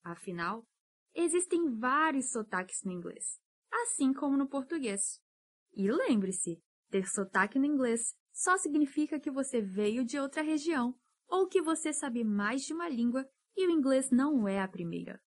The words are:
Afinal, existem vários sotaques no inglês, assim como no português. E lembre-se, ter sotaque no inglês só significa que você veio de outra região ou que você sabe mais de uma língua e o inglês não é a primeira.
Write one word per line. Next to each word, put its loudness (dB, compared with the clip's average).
Afinal, -6
existem 2
vários 0
sotaques -6
no -4
inglês, -8
assim 0
como 0
no 2
português. -4
E 0
lembre-se, 0
ter 0
sotaque 0
no 4
inglês 0
só 2
significa 0
que -4
você -2
veio 0
de -4
outra -2
região 0
ou 4
que 2
você -2
sabe -2
mais 0
de -8
uma -6
língua 0
e 2
o 4
inglês 4
não 4
é 0
a -2
primeira. -8